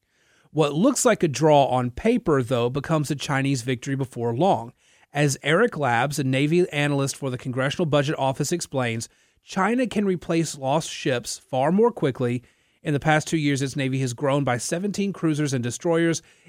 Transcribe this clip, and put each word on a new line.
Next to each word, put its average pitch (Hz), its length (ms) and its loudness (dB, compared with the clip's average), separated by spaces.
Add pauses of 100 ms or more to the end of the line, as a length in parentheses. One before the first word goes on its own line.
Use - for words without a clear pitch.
(500)
What 147 240 0
looks 233 320 2
like 214 160 4
a 175 60 2
draw 147 380 6
on 123 260 0
paper, 190 500 0
though, 120 300 0
becomes 147 400 -2
a 151 40 -2
Chinese 135 460 -2
victory 131 340 -4
before 120 400 -4
long. 123 380 0 (400)
As 143 280 0
Eric 175 360 2
Labs, 135 420 0
a 139 40 -2
Navy 147 460 2
analyst 143 460 0
for 139 140 -6
the 123 80 -6
Congressional 131 480 -2
Budget 143 340 0
Office, 135 320 -2
explains, 123 560 -4 (340)
China 220 460 0
can 208 180 -2
replace 165 520 -2
lost 139 340 -2
ships - 480 -4
far 135 320 0
more 220 200 4
quickly. 123 520 -2 (400)
In 156 100 -2
the 139 60 0
past 151 280 2
two 165 100 -2
years, 143 240 0
its 139 160 -4
Navy 131 220 -2
has 127 140 -2
grown 143 300 0
by 123 140 0
seventeen 190 560 -4
cruisers 151 400 0
and 123 100 -2
destroyers. 165 580 0 (260)